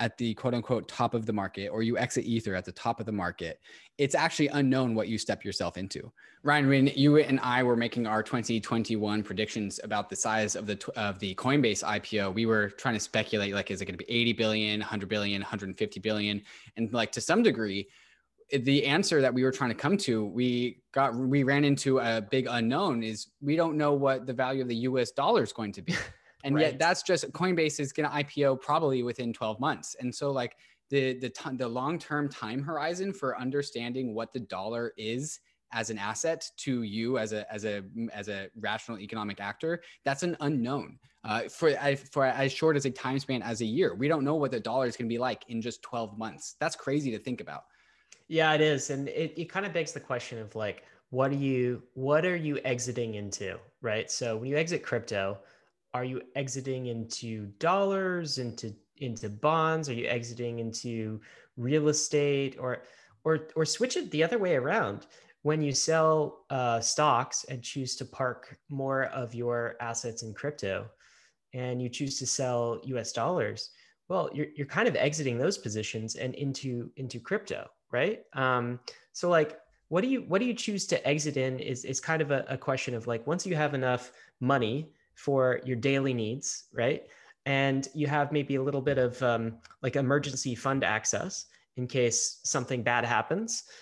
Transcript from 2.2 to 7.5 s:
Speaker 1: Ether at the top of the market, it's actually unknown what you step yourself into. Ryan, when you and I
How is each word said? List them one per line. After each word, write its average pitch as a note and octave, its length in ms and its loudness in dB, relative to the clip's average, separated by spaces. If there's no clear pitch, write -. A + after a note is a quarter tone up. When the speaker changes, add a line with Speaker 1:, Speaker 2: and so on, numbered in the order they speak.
Speaker 1:
Ether A2+ 280 0
at F#2 120 -2
the F#2 60 -10
top - 280 -2
of G#2 60 -8
the A2 60 -4
market, F2 460 -4
it's C#3+ 180 2
actually D#3 340 4
unknown C3 460 4
what G#2+ 140 0
you A2+ 80 0
step - 280 -2
yourself F#2 340 -4
into. - 340 -8
Ryan, C#3+ 260 4
when C3+ 200 8
you C#3+ 280 8
and C3+ 240 6
I B2 220 2